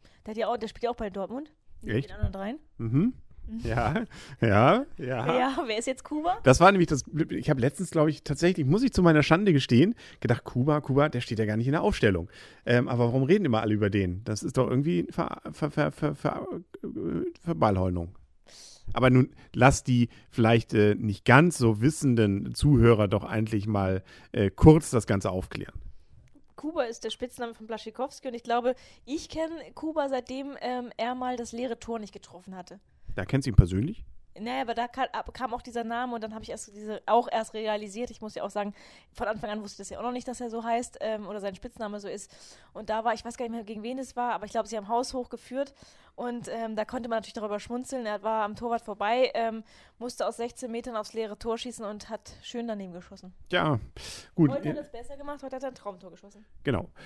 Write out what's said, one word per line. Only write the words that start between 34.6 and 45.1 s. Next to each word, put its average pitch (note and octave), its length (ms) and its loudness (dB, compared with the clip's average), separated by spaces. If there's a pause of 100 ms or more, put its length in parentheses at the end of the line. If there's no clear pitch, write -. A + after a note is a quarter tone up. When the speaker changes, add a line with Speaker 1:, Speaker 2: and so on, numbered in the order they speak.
Speaker 1:
aber A#3 120 -4
da A#3 140 -4
ka-, B3+ 240 -4
ab-, - 200 -8
kam A#3 220 -6
auch B3 80 -8
dieser A#3 220 -6
Name A#3+ 320 -6
und A3 80 -8
dann A3 100 -10
hab G#3+ 80 -12
ich - 80 -14
erst - 240 -14
diese, G#3+ 320 -10
auch A#3 240 4
erst A3 240 -4
realisiert, G#3+ 560 -6
ich A3 100 -20
muss G#3+ 140 -12
ja - 80 -8
auch G3+ 80 -6
sagen, G#3 240 -6 (380)
von A3 160 -6
Anfang A3 220 -6
an G#3+ 120 -6
wusste G3+ 120 -14
ich G3 120 -14
das - 40 -16
ja - 100 -12
auch - 20 -8
noch A#3+ 80 -6
nicht, B3 160 -8
dass B3 140 -10
er A#3+ 100 -8
so A3+ 140 -8
heißt, A#3 360 -4
ähm, G#3+ 280 -6
oder G#3 100 -8
sein G3 160 -6
Spitzname G#3 460 -10
so G3+ 80 -12
ist. - 260 -12 (380)
Und G#3+ 180 -10
da A3 140 -2
war, A3+ 100 2
ich A3 100 -8
weiß A#3+ 120 -10
gar B3 80 -6
nicht A#3 100 -6
mehr, A#3 80 -8
gegen G#3 220 -10
wen B3+ 160 -8
es - 160 -12
war, A#3+ 160 -2
aber G3 140 -6
ich - 40 -14
glaub, A3 160 -4
sie A3 100 -8
haben G3 120 -8
Haus A#3+ 260 -2